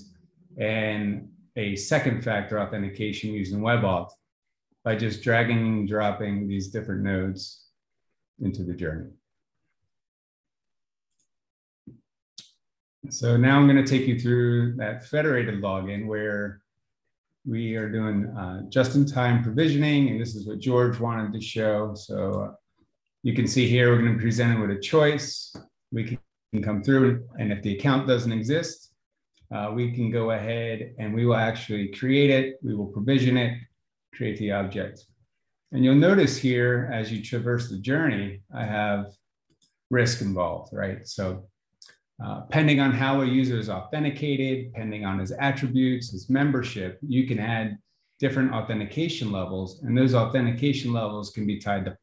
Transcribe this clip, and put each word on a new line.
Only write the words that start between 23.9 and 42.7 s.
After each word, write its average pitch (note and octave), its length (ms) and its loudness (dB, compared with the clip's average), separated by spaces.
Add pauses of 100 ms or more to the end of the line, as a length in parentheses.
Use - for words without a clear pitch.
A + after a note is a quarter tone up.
we're A#2 100 6
gonna A#2 140 4
be A#2 60 -2
presented A#2 400 2
with G2+ 100 -2
a G2 80 -2
choice. D3+ 760 0 (380)
We A2+ 140 -4
can - 580 -8
come G#2 180 -2
through, C3 460 4 (100)
and G#2+ 140 -2
if G2+ 120 -4
the G2+ 120 -2
account C3+ 320 2
doesn't A#2 240 2
exist, C3+ 600 -4 (600)
uh, G#2 220 -4
we A#2+ 160 -2
can A#2+ 180 -2
go A2+ 220 0
ahead A2+ 680 -4
and G#2+ 140 -4
we A#2 120 2
will A#2+ 100 6
actually A2 540 -2
create C#3 400 4
it. C3+ 340 2
We A2+ 120 -2
will G2+ 120 -4
provision B2 480 2
it, A#2+ 240 0 (540)
create A2 260 -6
the G#2 120 -2
object. G2 540 -4 (640)
And B2+ 140 2
you'll C3+ 100 8
notice E3+ 400 6
here, B2 560 2
as A2 200 -4
you G#2+ 100 -4
traverse A#2+ 480 -4
the G2 80 -8
journey, G#2 640 -2 (120)
I A2+ 120 -6
have G#2 400 -2 (840)
risk A#2+ 320 2
involved, F2+ 520 -4
right? G2 340 -6
So, F#2+ 400 -6 (760)
uh, G2+ 280 -10
pending D3 320 4